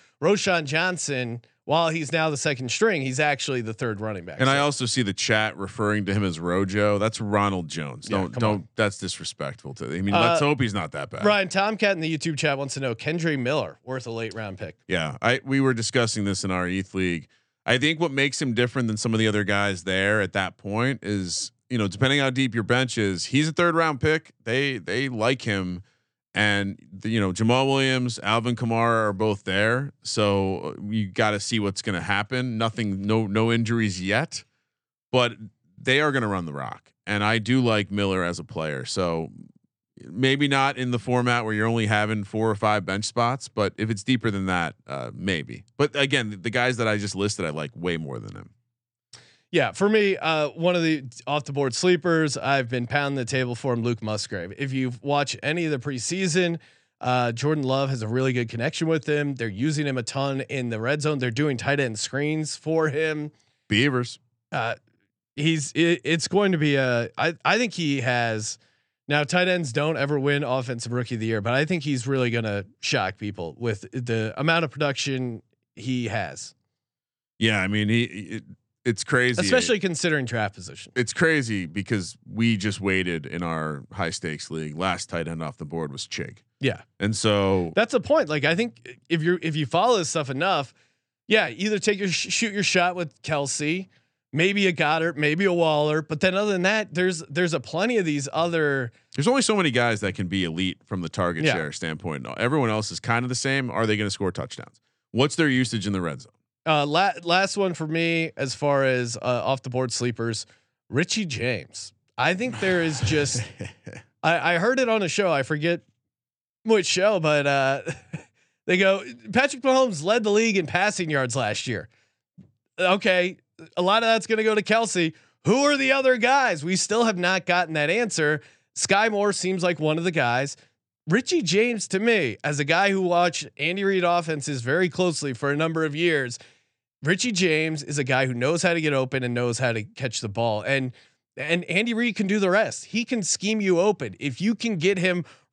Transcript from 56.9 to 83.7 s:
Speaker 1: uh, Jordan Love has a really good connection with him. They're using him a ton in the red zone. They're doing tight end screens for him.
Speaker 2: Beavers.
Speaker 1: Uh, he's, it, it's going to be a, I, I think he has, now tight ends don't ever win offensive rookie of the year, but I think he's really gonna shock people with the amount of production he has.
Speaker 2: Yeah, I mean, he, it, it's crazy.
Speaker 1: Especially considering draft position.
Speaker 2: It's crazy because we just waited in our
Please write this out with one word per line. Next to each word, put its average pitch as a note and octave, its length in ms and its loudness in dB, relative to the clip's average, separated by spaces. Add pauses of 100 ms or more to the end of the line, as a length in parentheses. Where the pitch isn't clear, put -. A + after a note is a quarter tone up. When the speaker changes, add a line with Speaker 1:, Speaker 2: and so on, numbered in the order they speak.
Speaker 1:
uh, B2 320 0
Jordan C#3+ 320 -2
Love C3 260 0
has B2+ 120 -2
a A2 80 -6
really C3 240 2
good A#2+ 160 -2
connection C3+ 380 -4
with D#3+ 200 0
him. D3 280 -2
They're A#2+ 120 -4
using C#3+ 400 -2
him C3 100 -2
a A#2+ 60 -4
ton C#3 380 -4
in B2+ 280 -6
the A2 120 -4
red C#3 200 0
zone. D3 180 0
They're B2 120 0
doing C#3+ 240 0
tight C#3 240 0
end A#2 180 -2
screens D3+ 600 -4
for D#3 320 0
him. D3+ 420 -2 (380)
Speaker 2:
Beavers. B2 500 2 (320)
Speaker 1:
Uh, A#2 240 -2 (640)
he's, D#3 360 0
it, E3+ 300 2
it's D#3+ 240 0
going G3 240 2
to F3 60 2
be D3 180 2
a, B2 420 2
I, D#3+ 180 0 (100)
I F3+ 120 4
think A#3+ 160 0
he C#3+ 280 -2
has, A#2 560 -2 (500)
now D3 160 2
tight F3+ 240 2
ends F3 240 0
don't D3+ 240 0
ever C#3 240 0
win C#3+ 240 0
offensive A#2+ 480 -4
rookie A#2+ 240 -2
of G#2+ 60 -4
the A2+ 60 -2
year, A2+ 120 0
but A#2 140 -2
I C#3 100 4
think D#3+ 200 -2
he's C3 220 -2
really C3 260 0
gonna G#2+ 340 -2 (160)
shock F#2+ 360 -2
people F#2 400 -8
with A2+ 240 -4 (120)
the A2+ 420 -2
amount E3 300 0
of C3 60 -4
production C3 680 -4 (360)
he B2 320 -4
has. F#2 440 -6 (880)
Speaker 2:
Yeah, A2 220 4
I F#2+ 60 0
mean, G#2 200 0
he, A#2 160 4
it, G2+ 400 -10 (400)
it's A#2 200 0
crazy. B2 380 2
Speaker 1:
Especially A#3+ 380 2
considering D#3+ 460 -2
draft A2+ 300 -2
position. - 400 -18
Speaker 2:
It's B2 180 -2
crazy B2 520 2
because F#2 600 -4
we A2+ 320 2
just G2 240 -2
waited F2+ 440 0
in E2+ 180 -6
our D#2 480 -4